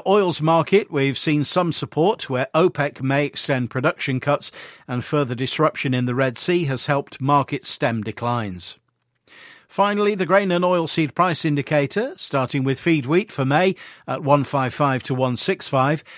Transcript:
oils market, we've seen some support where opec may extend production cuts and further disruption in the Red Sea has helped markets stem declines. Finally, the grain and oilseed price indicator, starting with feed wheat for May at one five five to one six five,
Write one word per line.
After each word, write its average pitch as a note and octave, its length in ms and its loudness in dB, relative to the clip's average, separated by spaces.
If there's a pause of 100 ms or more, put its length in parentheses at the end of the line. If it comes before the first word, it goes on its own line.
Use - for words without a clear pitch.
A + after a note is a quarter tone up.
oils F#3+ 340 2
market, E3 480 2
we've C#3 300 0
seen D3+ 240 0
some F3 300 0
support - 580 -2
where C3 240 -2
opec D3+ 480 0
may C#3 240 0
extend B2+ 440 -2
production C3 500 -2
cuts - 320 -2 (340)
and B2 180 -4
further C#3 300 -2
disruption C3 600 -2
in B2 120 0
the B2 80 -2
Red C3 240 0
Sea F3 280 0
has C3+ 200 -4
helped C#3+ 340 -2
markets C#3+ 480 0
stem A#2 340 -2
declines. A2 760 -6 (880)
Finally, G#3 480 0
the F#3 120 -2
grain F#3+ 260 4
and F3 120 2
oilseed E3 520 0
price F3 280 2
indicator, D3+ 720 0
starting C3+ 460 -2
with C3 160 0
feed D#3+ 260 2
wheat E3+ 280 0
for C#3 120 -2
May F3 300 2 (320)
at C3+ 160 -6
one C#3 220 4
five B2+ 280 -2
five C3+ 300 0
to C#3 120 -4
one B2+ 220 0
six - 300 -2
five, C#3 380 2 (140)